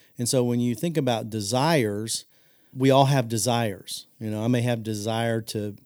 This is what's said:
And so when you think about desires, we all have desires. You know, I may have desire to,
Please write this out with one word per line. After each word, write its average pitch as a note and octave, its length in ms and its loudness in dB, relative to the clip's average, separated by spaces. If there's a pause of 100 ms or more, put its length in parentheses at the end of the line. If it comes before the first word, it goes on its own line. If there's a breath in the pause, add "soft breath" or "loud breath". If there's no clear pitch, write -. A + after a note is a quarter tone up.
(180 soft breath)
And A#2+ 120 -4
so B2+ 140 2
when A#2+ 160 0
you A#2+ 160 0
think E3+ 200 -4
about A#2 360 0
desires, A2+ 960 0 (460 soft breath)
we C3 200 4
all C3+ 140 8
have C3 220 2
desires. A2+ 760 -2 (140)
You A2 100 -6
know, G#2+ 140 -4
I A#2 40 -2
may B2 140 2
have A#2 220 -2
desire A2+ 580 -2
to, G#2 340 -8 (100)